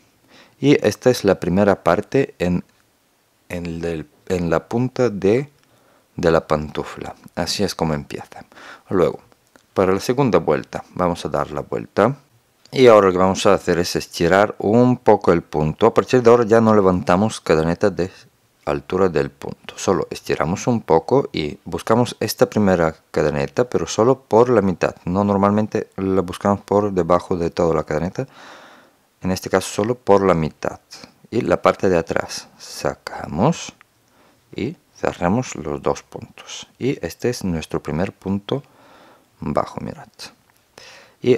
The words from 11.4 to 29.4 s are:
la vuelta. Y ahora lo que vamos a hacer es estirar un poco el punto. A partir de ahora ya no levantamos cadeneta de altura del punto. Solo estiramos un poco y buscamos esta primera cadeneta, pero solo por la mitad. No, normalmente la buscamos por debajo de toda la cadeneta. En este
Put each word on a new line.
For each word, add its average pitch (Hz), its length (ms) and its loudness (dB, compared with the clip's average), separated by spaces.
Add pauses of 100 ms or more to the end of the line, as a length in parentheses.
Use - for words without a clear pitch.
la 71 100 -6
vuelta. 98 560 -2 (540)
Y 131 160 6
ahora 104 200 8
lo 92 60 4
que 90 60 0
vamos 92 260 2
a 101 80 6
hacer 87 260 0
es - 160 -4
estirar 87 640 0
un 120 400 2
poco 101 340 2
el 85 100 2
punto. 76 460 0
A 113 60 2
partir 123 280 2
de 117 80 6
ahora 120 140 6
ya 113 160 4
no 110 160 4
levantamos 95 640 2
cadeneta 85 500 0
de 87 220 -4 (540)
altura 87 420 -2
del 71 220 -2
punto. - 480 -16
Solo 87 320 -2
estiramos 76 580 -4
un 117 140 0
poco 123 500 0
y 76 320 -6
buscamos 113 560 -2
esta - 300 0
primera 90 460 2 (160)
cadeneta, 73 580 -2
pero 82 180 -4
solo 123 320 0
por 120 300 2
la 117 120 4
mitad. 87 340 -2 (100)
No, 92 180 0
normalmente 101 720 0
la 95 260 0
buscamos 98 400 -2
por 101 300 0
debajo 90 460 0
de 85 140 -4
toda 82 240 0
la 78 80 -2
cadeneta. 87 440 -6 (920)
En 92 100 -4
este - 180 -6